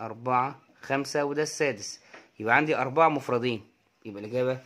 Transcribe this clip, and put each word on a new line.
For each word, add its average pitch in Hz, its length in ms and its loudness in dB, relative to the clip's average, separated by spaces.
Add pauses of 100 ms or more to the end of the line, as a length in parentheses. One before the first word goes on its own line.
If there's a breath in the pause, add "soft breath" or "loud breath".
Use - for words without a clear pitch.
أربعة، 123 600 -2 (200)
خمسة، 139 440 -2
وده 143 180 0
السادس، 135 580 -4 (380 loud breath)
يبقى 113 180 4
عندي 151 200 2
أربعة 135 320 4
مفردين، 123 580 0 (380)
يبقى 101 200 -12
الإجابة 127 420 0